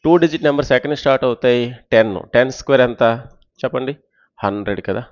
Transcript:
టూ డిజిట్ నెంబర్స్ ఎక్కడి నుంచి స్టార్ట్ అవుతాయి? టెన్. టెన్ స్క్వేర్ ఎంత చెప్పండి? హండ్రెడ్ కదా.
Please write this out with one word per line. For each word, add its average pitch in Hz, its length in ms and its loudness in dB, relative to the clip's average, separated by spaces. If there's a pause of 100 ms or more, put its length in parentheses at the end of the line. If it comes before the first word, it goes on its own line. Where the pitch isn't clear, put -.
టూ 160 80 4 (100)
డిజిట్ 160 240 -2
నెంబర్స్ 143 300 0
ఎక్కడి 131 140 -2
నుంచి 143 140 -6
స్టార్ట్ 135 240 0
అవుతాయి? 123 340 0 (300)
టెన్. 110 200 4 (220)
టెన్ 127 240 2
స్క్వేర్ 131 280 2
ఎంత 120 180 -2 (580)
చెప్పండి? 131 320 -6 (500)
హండ్రెడ్ 101 440 -4
కదా. 101 240 -4